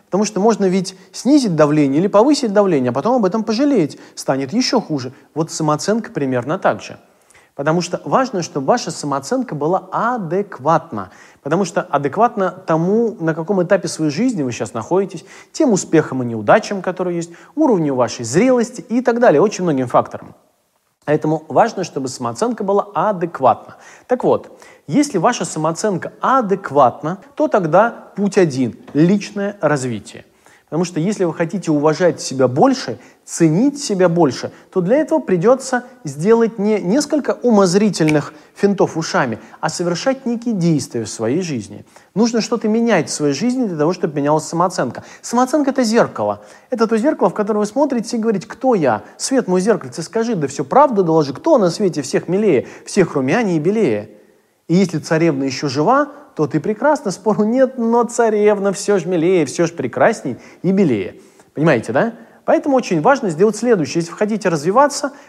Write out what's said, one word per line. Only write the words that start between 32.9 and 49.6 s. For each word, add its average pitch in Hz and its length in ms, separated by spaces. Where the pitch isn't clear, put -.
ценить 190 580
себя 185 280
больше, 160 420
то 190 80
для 202 160
этого 311 220
придется 233 640
сделать 220 540
не 208 240
несколько 240 640
умозрительных 190 880
финтов 196 420
ушами, 160 400
а 160 80
совершать 180 560
некие 233 300
действия 156 480
в 104 60
своей 120 320
жизни. 107 440
Нужно 226 260
что-то 226 260
менять 214 420
в - 40
своей 147 200
жизни 247 340
для 175 100
того, 151 160
чтобы 170 220
менялась 151 300
самооценка. 170 580
Самооценка — 262 500
это 262 120
зеркало. 135 580
Это 220 160
то 226 100
зеркало, 240 320
в 160 60
которое 208 240
вы 208 80
смотрите 247 500
и - 20
говорите: 214 280
«Кто - 260
я? 135 300
Свет 262 300
мой 185 140